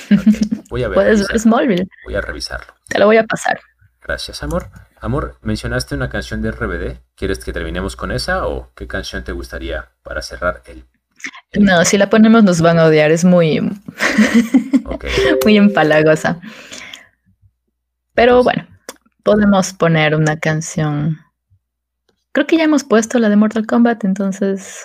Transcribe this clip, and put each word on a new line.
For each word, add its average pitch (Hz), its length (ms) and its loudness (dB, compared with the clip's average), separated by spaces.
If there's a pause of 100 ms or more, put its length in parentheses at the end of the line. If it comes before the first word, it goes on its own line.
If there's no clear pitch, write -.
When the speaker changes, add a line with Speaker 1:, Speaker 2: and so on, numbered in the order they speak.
(120)
Speaker 1:
Ok, 214 580 2
voy 120 140 -4
a - 40 -2
ver, 98 60 -4
Speaker 2:
<laughs> - 0 -
Puedes 196 240 4
Speaker 1:
revisar. 202 140 -4
Speaker 2:
ver 226 80 -2
Smallville. 220 480 2 (160)
Speaker 1:
Voy 104 100 -12
a 101 60 -2
revisarlo. - 520 -12 (160)
Speaker 2:
Te - 100 -4
lo 202 80 4
voy 220 100 4
a 220 80 2
pasar. - 360 -6 (420)
Speaker 1:
Gracias, - 400 -10
amor. 160 280 -8 (300)
Amor, 120 420 -6
mencionaste 120 520 -6
una 127 160 -6
canción 107 320 -8
de 110 80 -4
R 113 160 -8
B 90 120 -6
D. 107 220 -10 (160)
¿Quieres 95 280 -6
que 92 80 -10
terminemos 87 440 -8
con 95 160 -8
esa 165 340 -6
o 69 280 -8
qué - 120 -16
canción 95 380 -10
te 98 80 -10
gustaría 82 560 -10 (140)
para 76 200 -10
cerrar 87 440 -8
el, 80 180 -20 (680)
el 202 120 2
Speaker 2:
No, 185 200 4
si - 140 0
la 196 120 2
ponemos 220 340 6
nos 175 160 2
van 170 180 4
a 165 80 4
odiar. 151 240 4
Es 165 140 0
muy, 175 340 4
<laughs> - 1300 0
Speaker 1:
Ok. - 220 -10 (380)
Speaker 2:
muy 214 120 6
empalagosa. 160 840 2 (1700)
Pero 247 280 4
Speaker 1:
Pues - 140 2
Speaker 2:
bueno, - 120 -8 (560)
podemos 202 480 2
poner 156 420 0
una 156 240 0
canción. 156 800 -4 (1120)
Creo 285 140 0
que 330 100 0
ya 320 80 2
hemos 302 200 2
puesto 220 340 0
la 226 100 2
de 208 80 2
Mortal 214 300 0
Kombat, 233 380 0
entonces 196 800 -4